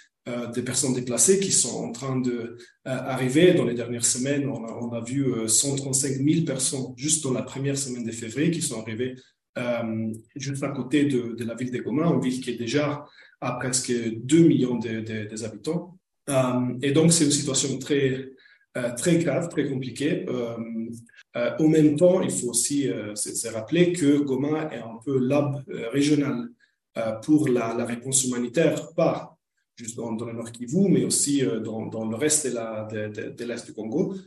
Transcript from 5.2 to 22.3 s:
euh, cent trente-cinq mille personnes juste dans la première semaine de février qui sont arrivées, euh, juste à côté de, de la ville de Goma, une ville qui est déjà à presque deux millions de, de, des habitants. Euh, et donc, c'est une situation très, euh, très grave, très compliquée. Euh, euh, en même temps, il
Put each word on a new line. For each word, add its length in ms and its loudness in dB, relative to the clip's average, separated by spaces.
euh, 240 0
cent 260 2
trente-cinq 460 -2
mille 240 4
personnes 500 -4
juste 300 -2
dans 80 0
la 80 -2
première 360 -4
semaine 280 -6
de 60 -6
février 400 -2
qui 100 -2
sont 200 -4
arrivées, 340 -6
euh, 540 -2
juste 280 -6
à 60 -2
côté 360 0
de, 280 0
de 120 -6
la 100 -6
ville 160 -6
de 80 -4
Goma, 300 2
une 100 4
ville 220 0
qui 80 -6
est 80 -4
déjà 480 -2
à 140 -4
presque 400 -2
deux 280 6
millions 300 4
de, 240 -4
de, 300 -6
des 160 -8
habitants. 520 -6
Euh, 520 0
et 100 2
donc, 220 8
c'est 100 4
une 80 6
situation 480 0
très, 520 0
euh, 180 -2
très 220 4
grave, 300 0
très 220 -2
compliquée. 580 -4
Euh, 300 -4
euh, 200 0
en 120 6
même 260 6
temps, 260 6
il 100 0